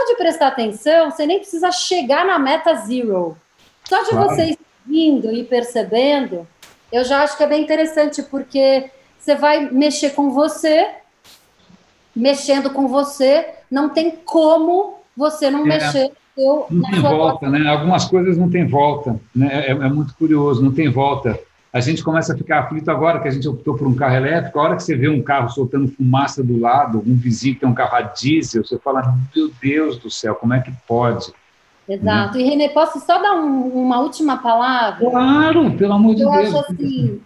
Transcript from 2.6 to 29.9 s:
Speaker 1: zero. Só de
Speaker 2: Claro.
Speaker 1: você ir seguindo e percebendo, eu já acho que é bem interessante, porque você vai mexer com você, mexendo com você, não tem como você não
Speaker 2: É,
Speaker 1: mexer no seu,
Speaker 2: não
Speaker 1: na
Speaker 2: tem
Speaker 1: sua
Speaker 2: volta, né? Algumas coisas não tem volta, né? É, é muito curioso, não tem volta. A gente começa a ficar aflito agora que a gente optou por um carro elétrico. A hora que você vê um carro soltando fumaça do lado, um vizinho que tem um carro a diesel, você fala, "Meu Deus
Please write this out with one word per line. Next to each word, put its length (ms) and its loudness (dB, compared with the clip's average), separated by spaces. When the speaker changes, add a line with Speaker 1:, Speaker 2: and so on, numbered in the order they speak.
Speaker 1:
zero. 640 -4
Só 140 0
de 80 -4
Speaker 2:
Claro. 200 2
Speaker 1:
você 160 -2
ir 120 -4
seguindo 480 0
e 120 -4
percebendo, 1000 -2
eu 140 0
já 180 0
acho 140 -2
que 80 2
é 20 2
bem 160 0
interessante, 600 0
porque 680 0
você 180 0
vai 340 2
mexer 400 0
com 200 0
você, 580 0
mexendo 560 0
com 180 0
você, 580 2
não 180 0
tem 220 0
como 720 2
você 340 0
não 140 -2
Speaker 2:
É, 40 2
Speaker 1:
mexer 400 0
no 60 -10
seu, 360 0
Speaker 2:
não 120 2
Speaker 1:
na 80 -4
Speaker 2:
tem 100 2
Speaker 1:
sua 100 4
Speaker 2:
volta, 400 0
né? 180 2
Algumas 380 2
coisas 300 2
não 140 2
tem 160 2
volta, 540 0
né? 340 0
É, 20 -2
é 180 0
muito 280 -2
curioso, 460 2
não 100 2
tem 180 0
volta. 480 -2
A 20 2
gente 220 -2
começa 320 -2
a 20 -4
ficar 240 -2
aflito 300 -6
agora 300 0
que 80 -4
a 20 -2
gente 160 -4
optou 300 -4
por 100 -4
um 80 2
carro 220 0
elétrico. 420 -2
A 60 2
hora 120 0
que 60 -8
você 140 -4
vê 120 0
um 140 0
carro 260 -2
soltando 380 -2
fumaça 560 -2
do 160 0
lado, 480 2
um 80 4
vizinho 400 0
que 60 -12
tem 80 0
um 60 2
carro 200 -2
a 80 0
diesel, 600 -2
você 160 -6
fala, 340 -2
"Meu 140 0
Deus 340 -2